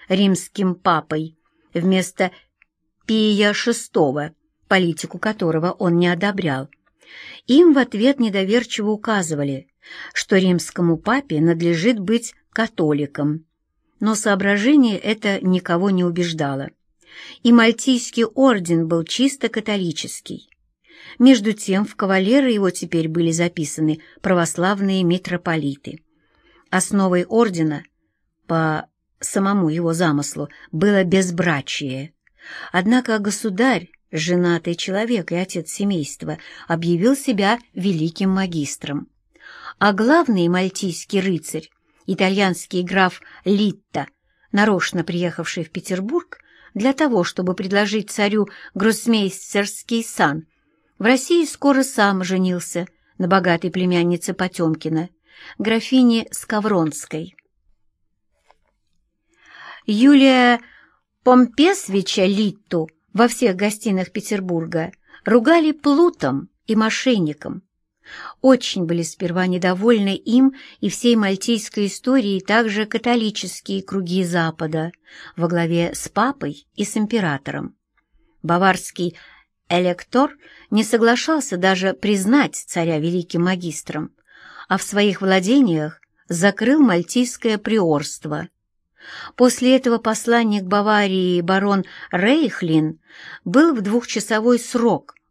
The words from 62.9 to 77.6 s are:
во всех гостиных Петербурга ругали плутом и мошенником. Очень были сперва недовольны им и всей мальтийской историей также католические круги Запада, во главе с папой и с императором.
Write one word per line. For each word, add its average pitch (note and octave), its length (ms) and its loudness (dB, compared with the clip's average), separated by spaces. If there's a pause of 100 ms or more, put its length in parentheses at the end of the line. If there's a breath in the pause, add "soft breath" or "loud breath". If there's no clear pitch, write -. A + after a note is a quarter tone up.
во A3+ 140 4
всех A#3+ 280 0
гостиных G3 560 -4
Петербурга F3 800 -4 (340 soft breath)
ругали D4+ 460 4
плутом C#4+ 800 0 (180)
и A3 80 0
мошенником. G#3+ 880 0 (800 loud breath)
Очень B3 440 2
были E3+ 160 -2
сперва F3 460 -4
недовольны F#3+ 680 2
им C4 380 4 (280 loud breath)
и G#3 80 -2
всей A#3+ 260 2
мальтийской G#3 720 -2
историей G3+ 540 -2
также G#3+ 440 0
католические G#3+ 960 -4
круги F#3 420 -4
Запада, D#3+ 680 -4 (440 loud breath)
во E3+ 120 -2
главе E3+ 480 -2
с - 140 -12
папой G#3+ 640 -4
и G3+ 100 -4
с - 100 -10
императором. F3 800 -4 (680)